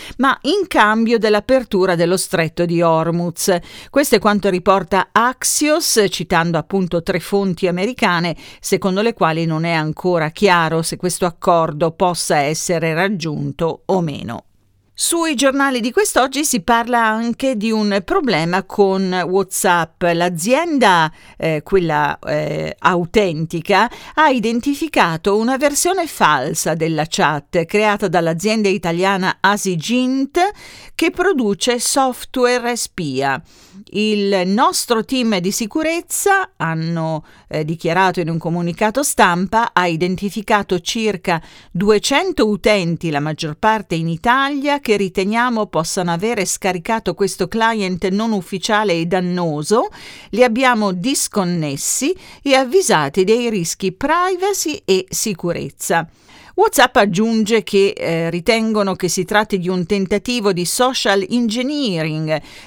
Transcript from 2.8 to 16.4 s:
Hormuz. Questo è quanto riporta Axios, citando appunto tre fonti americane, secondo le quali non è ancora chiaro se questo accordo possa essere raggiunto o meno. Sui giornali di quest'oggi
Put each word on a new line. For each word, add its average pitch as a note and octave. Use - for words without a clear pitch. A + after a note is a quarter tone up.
Hormuz. E3+
Questo C#4
è G3+
quanto G#3
riporta F#3+
Axios, B3+
citando E3+
appunto F3
tre F#3
fonti F#3+
americane, F3
secondo F#3+
le A3+
quali E3
non D#3+
è E3+
ancora D#3
chiaro E3
se D#3+
questo F3+
accordo E3
possa F3
essere D#3
raggiunto D#3+
o F#3
meno. C#3
Sui E4
giornali C4+
di A#3+
quest'oggi C#4